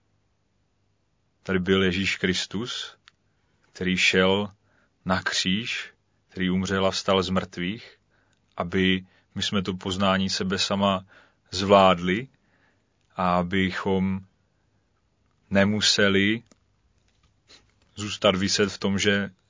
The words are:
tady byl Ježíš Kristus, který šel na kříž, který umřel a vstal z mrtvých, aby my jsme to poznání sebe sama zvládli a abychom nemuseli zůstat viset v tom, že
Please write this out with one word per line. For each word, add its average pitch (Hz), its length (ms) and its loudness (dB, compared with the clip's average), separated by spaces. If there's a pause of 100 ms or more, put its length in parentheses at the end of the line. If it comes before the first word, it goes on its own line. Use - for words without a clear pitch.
(1400)
tady 95 160 0
byl 95 240 2
Ježíš 92 320 -2
Kristus, - 840 -6 (760)
který 92 240 -2
šel 95 540 2 (540)
na 92 160 0
kříž, - 720 -4 (360)
který 92 200 -4
umřel 95 360 0
a 95 60 2
vstal 95 320 0
z 92 60 -6
mrtvých, 92 680 -6 (600)
aby 92 480 0 (300)
my 101 80 -6
jsme 101 180 -2
to 95 120 -4
poznání 95 560 0
sebe 95 300 -4
sama 98 460 0 (460)
zvládli 95 760 4 (880)
a 90 200 0
abychom 95 840 0 (1300)
nemuseli 101 920 2 (1500)
zůstat 101 400 0
viset 98 360 0
v - 60 -14
tom, 98 220 -2
že 101 320 0 (180)